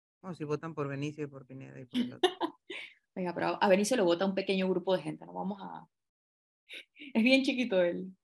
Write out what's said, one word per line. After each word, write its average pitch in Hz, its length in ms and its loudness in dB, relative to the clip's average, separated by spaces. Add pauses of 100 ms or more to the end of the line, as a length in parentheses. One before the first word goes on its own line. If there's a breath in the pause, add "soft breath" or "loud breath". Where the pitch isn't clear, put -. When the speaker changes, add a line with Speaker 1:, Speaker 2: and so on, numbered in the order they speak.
(220)
Speaker 1:
No, 185 120 -10
si 156 100 -8
votan 151 300 -4
por 147 140 -4
Benicio 147 360 -4
y - 20 -4
por 135 200 -16
Pineda 135 340 -16
y 127 60 -14
por 247 140 -2
el - 140 -2
otro. - 160 2
Speaker 2:
<laughs> - 280 -6 (580 loud breath)
Oiga, 175 180 -2
pero 170 260 -2
a 208 80 6
Benicio 202 280 6
lo 208 80 4
vota 175 220 4
un 196 80 0
pequeño 190 340 0
grupo 185 280 2
de 160 60 -8
gente, 156 240 -8
no 175 60 -18
vamos 185 300 -6
a, 165 240 -14 (1300 loud breath)
es 226 120 4
bien 262 180 6
chiquito 247 400 2
él, 180 240 0 (180)